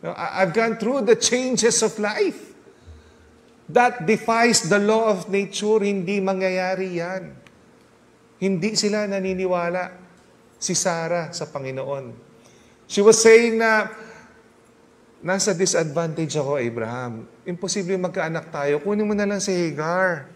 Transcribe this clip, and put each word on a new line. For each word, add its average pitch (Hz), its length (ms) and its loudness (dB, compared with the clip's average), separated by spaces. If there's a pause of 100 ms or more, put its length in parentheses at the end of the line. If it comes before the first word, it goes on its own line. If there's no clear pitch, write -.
No, - 160 -8
I, 170 240 -4
I've 185 160 0
gone 226 240 0
through 240 240 -2
the 226 80 6
changes 240 720 2
of 202 160 0
life. 233 560 -4 (1120)
That 240 400 2
defies 226 560 2
the 202 160 2
law 220 320 2
of 180 160 -4
nature. 202 560 0
Hindi 202 320 -2
mangyayari 185 800 -2
yan." 170 400 -8 (1040)
Hindi 190 320 0
sila 208 320 0
naniniwala, 185 880 -2 (640)
si - 160 -4
Sarah, 165 560 -2
sa - 160 -8
Panginoon. 135 640 -8 (800)
She 202 160 2
was 220 160 8
saying 226 400 8
na, 220 240 2 (1400)
"Nasa 190 320 0
disadvantage 165 800 0
ako, 143 240 0
Abraham. 117 720 -6 (160)
Imposible 180 500 -4
magkaanak 165 540 -4
tayo. 147 320 -2
Kunin 208 240 -2
mo 208 80 -2
na 202 160 0
lang 202 80 -2
si 185 160 -2
Hagar. 165 840 -2